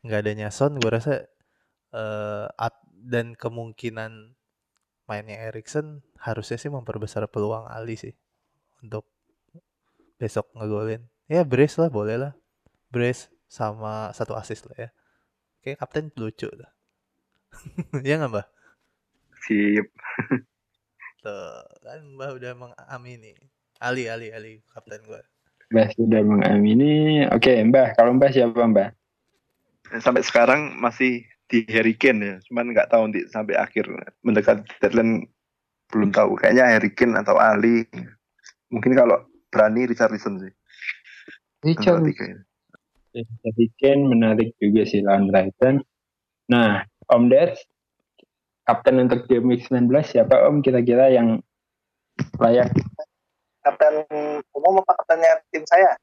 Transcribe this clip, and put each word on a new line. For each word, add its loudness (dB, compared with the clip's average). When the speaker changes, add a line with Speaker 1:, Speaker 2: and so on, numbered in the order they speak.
Speaker 1:
Nggak -4
adanya -8
Son, -2
gue -2
rasa, -6
eh, -10
at-, -8
dan -8
kemungkinan -14
mainnya -14
Erikson -12
harusnya -10
sih -14
memperbesar -10
peluang -8
Ali -14
sih -20
untuk -16
besok -8
ngegolin. -8
Ya, -2
brace 0
lah, 0
boleh -6
lah. -12
Brace -6
sama -10
satu -10
assist -16
lah -20
ya. -16
Oke, -12
kapten -10
lucu -12
lah. -20
<laughs> -14
Ya -2
nggak, -4
Mbah? -8
Speaker 2:
Sip. -2
<laughs> -20
Speaker 1:
Tuh, -16
kan -20
Mbah -16
udah -16
mengamini. -20
Ali, -6
Ali, -12
Ali, -20
kapten -20
gue. -20
Speaker 3:
Mbah 2
sudah 2
mengamini. 2
Oke, 4
Mbah, 4
kalau 4
Mbah 4
siapa, 2
Mbah? 2
Speaker 2:
Sampai 0
sekarang 2
masih -2
di 0
Harry 2
Kane 2
ya. -10
Cuman -6
nggak 0
tahu 2
nanti -6
sampai -6
akhir -2
mendekati 2
deadline, 0
belum 0
tahu. 0
Kayaknya 4
Harry 2
Kane 0
atau 0
Ali. 2
Mungkin 0
kalau 4
berani 2
Richarlison -2
sih. -14
Speaker 3:
Richarlison. 2
Speaker 2:
Antara 2
tiga -10
ini. -18
Speaker 3:
Harry 0
Kane 2
menarik 2
juga 2
sih -2
lawan 2
Brighton. 0
Nah, 2
Om 6
Deds, 4
kapten 2
untuk -2
game 2
week -4
sembilan 2
belas 0
siapa 4
Om 0
kira-kira 4
yang 2
layak? 2
Speaker 4:
Kapten 0
umum 4
apa 0
kaptennya 2
tim -6
saya? 6